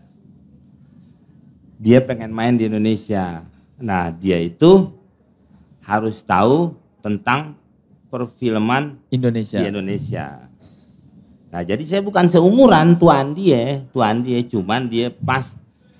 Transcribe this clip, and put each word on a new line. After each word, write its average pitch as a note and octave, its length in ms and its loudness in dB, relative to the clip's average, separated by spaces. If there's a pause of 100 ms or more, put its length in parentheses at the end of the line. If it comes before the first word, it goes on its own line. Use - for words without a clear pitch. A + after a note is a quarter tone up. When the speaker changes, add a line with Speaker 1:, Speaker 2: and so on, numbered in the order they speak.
(1800)
Speaker 1:
Dia A#2 240 4
pengen A2+ 320 -6
main A2+ 180 -2
di A2+ 140 0
Indonesia. G#2 800 -4 (320)
Nah, F#2 320 -4
dia F2 320 -2
itu E3 480 4 (920)
harus G#2+ 400 -4
tahu C3 540 0 (260)
tentang B2 540 -6 (540)
perfilman B2 920 -4 (120)
Speaker 2:
Indonesia. A2+ 480 -4
Speaker 1:
di G2 120 -2
Indonesia. F#2 800 -8 (1000)
Nah, F2 140 -10
jadi G2+ 220 -4
saya F3+ 180 -4
bukan G3 240 0
seumuran F3 720 6
tuan D3 340 4
dia, C#3 580 0
tuan A#2 300 0
dia, B2 240 -2
cuman A2+ 420 -4
dia A#2 280 -4
pas C3 400 -4 (460)